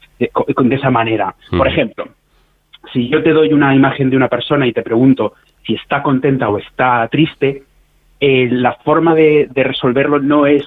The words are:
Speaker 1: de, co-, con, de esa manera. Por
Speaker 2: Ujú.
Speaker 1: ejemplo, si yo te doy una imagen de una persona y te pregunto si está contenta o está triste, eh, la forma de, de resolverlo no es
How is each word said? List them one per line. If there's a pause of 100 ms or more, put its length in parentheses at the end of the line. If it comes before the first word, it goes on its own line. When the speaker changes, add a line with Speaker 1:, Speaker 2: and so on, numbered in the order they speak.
(180)
Speaker 1:
de,
co-,
con,
de
esa
manera. (160)
Por
Speaker 2:
Ujú.
Speaker 1:
ejemplo, (840)
si
yo
te
doy
una
imagen
de
una
persona
y
te
pregunto (300)
si
está
contenta
o
está
triste, (580)
eh,
la (100)
forma
de,
de
resolverlo
no
es